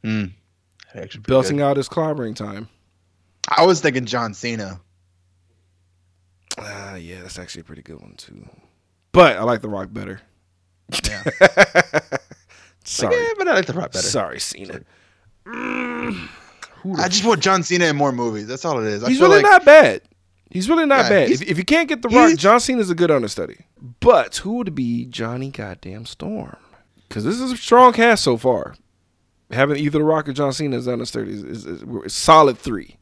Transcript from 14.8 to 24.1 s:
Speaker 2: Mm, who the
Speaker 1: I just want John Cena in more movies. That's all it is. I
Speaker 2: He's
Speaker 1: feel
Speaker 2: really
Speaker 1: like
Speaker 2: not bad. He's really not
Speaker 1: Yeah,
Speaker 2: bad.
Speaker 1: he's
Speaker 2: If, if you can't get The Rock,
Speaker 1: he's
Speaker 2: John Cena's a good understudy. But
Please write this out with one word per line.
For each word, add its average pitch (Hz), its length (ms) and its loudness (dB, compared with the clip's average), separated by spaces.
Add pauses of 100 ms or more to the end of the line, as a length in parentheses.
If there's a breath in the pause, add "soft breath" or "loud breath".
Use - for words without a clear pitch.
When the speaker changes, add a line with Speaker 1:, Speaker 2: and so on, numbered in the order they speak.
Speaker 2:
Mm, 240 840 -10 (540 loud breath)
who 190 140 -8
the 160 80 -2
Speaker 1:
I 185 40 0
just 185 180 -2
want 226 160 2
John 190 220 2
Cena 175 220 0
in 151 100 0
more 143 160 2
movies. 117 360 -4
That's 127 180 -10
all 151 140 -2
it 110 80 -2
is. 104 160 -4
I - 60 -2
Speaker 2:
He's 262 100 0
Speaker 1:
feel 359 100 8
Speaker 2:
really 403 140 8
Speaker 1:
like 403 80 6
Speaker 2:
not 359 140 6
bad. 277 360 8 (480)
He's 185 200 -6
really 330 160 2
not 269 200 4
Speaker 1:
Yeah, - 40 -2
Speaker 2:
bad. 196 200 4
Speaker 1:
he's 139 120 0
Speaker 2:
If, - 100 -6
if 156 60 -2
you 185 60 -4
can't 311 240 2
get 285 140 -6
The 240 80 -4
Rock, 247 200 4
Speaker 1:
he's 320 80 0
Speaker 2:
John 208 220 4
Cena's 233 300 -2
a 175 60 -2
good 170 160 0
understudy. 107 540 -4 (360)
But 165 360 4